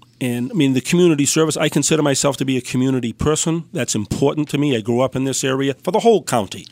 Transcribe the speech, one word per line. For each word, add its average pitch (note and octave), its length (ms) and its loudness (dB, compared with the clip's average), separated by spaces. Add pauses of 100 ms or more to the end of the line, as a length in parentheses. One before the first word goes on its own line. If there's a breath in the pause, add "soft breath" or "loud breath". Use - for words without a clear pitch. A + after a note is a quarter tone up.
(200)
And, B2 320 -4
I - 20 -16
mean, C#3 200 2
the B2+ 60 2
community E3 460 4
service, D#3 300 0
I D#3 120 0
consider D3+ 340 0
myself C#3 360 0
to C#3 60 -2
be C3 120 -2
a B2 40 -2
community B2+ 520 -2
person. D#3 600 -2
That's B2+ 220 -4
important D3 560 0
to D3 80 -2
me. C#3+ 180 0
I A2 40 -2
grew A#2 200 0
up B2+ 160 0
in C3 80 -2
this C3+ 200 -4
area C3+ 300 0
for - 160 -6
the G3 100 0
whole A3 220 4
county. G#2 500 -2